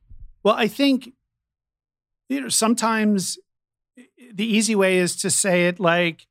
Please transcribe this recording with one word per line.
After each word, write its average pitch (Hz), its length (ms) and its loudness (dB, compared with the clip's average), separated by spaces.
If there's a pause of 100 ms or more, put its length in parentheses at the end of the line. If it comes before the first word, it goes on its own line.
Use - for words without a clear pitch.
(440)
Well, 202 120 4
I 220 120 -2
think, 269 460 0 (1160)
you 269 140 -4
know, 240 80 -10
sometimes 220 880 0 (960)
the 202 120 -4
easy 220 300 2
way 185 220 4
is 175 200 0
to 190 120 -4
say 180 380 2
it 180 120 -4
like, 170 520 0